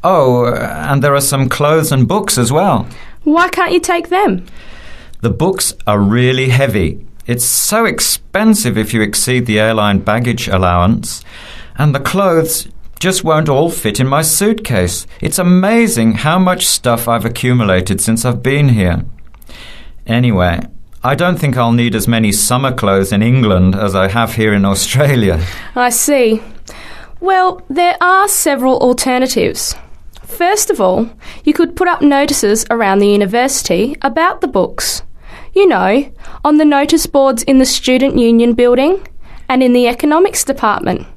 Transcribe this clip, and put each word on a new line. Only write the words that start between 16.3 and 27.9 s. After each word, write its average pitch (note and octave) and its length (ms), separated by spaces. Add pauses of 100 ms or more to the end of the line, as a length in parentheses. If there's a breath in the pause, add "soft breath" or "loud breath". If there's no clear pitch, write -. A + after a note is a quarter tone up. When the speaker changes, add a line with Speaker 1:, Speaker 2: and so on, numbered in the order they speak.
Speaker 1:
much F#3 280
stuff A#2 420
I've A#2 180
accumulated G#2 760
since A2+ 240
I've B2 180
been C#3 280
here. F#2 340 (1000 loud breath)
Anyway, A2 540 (440)
I C3+ 100
don't F3 240
think C3 200
I'll A#2 140
need A#2+ 220
as A2 140
many A2 240
summer C3 400
clothes G2 400
in G#2 100
England G#2 520
as G2+ 200
I F#2+ 140
have A2+ 280
here G#2+ 180
in G2 100
Australia. G2 800 (320 loud breath)
Speaker 2:
I B3 140
see. A#3+ 520 (800 loud breath)
Well, F#4 480
there F4 320